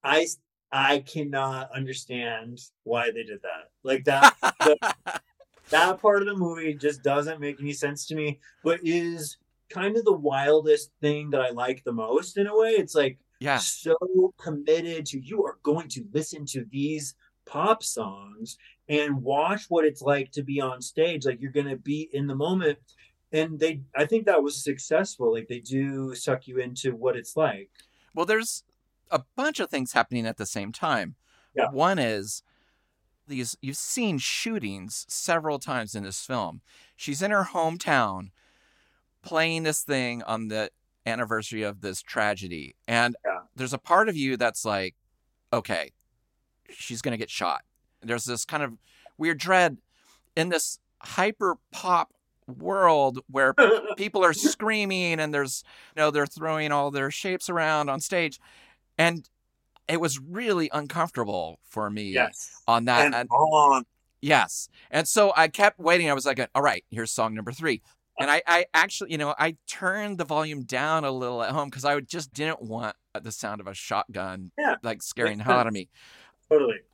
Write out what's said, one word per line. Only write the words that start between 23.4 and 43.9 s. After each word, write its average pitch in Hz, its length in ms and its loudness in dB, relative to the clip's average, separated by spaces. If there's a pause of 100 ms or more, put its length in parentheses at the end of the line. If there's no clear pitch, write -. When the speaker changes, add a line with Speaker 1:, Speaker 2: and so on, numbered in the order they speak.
Speaker 1:
they, 156 240 0 (140)
I 147 100 4
think 220 200 2
that 175 160 6
was 143 200 -4
successful. 143 680 -2
Like, 113 160 -4
they 120 120 -8
do 135 540 -4
suck 131 320 -4
you 127 120 -6
into 123 360 -4
what 120 220 0
it's - 200 -10
like. 107 340 -2 (440)
Speaker 2:
Well, 165 120 -2
there's 220 360 -2 (480)
a 147 120 0 (120)
bunch 294 260 -2
of 180 100 -2
things 131 220 -4
happening 120 340 0
at 113 100 -6
the 104 100 -8
same 104 260 -8
time. 120 440 -2 (400)
Speaker 1:
Yeah. - 140 0
Speaker 2:
One 165 280 2
is 107 440 -4 (840)
these, 127 340 -6
you've 135 160 -8
seen 208 420 -2
shootings 107 880 -6
several 156 500 -2
times 123 360 -6
in 101 100 -6
this 95 200 -10
film. 101 360 -6 (360)
She's 143 260 -6
in 202 80 -2
her 196 220 2
hometown 160 760 0 (920)
playing 165 400 0
this 156 200 0
thing 123 420 -4
on 110 240 -4
the 107 220 -2 (360)
anniversary 113 560 -4
of 101 180 -4
this 95 220 -6
tragedy. 92 720 -4 (120)
And 117 380 2
Speaker 1:
Yeah. 92 160 -4 (160)
Speaker 2:
there's 131 160 -6
a 135 60 -6
part 196 300 4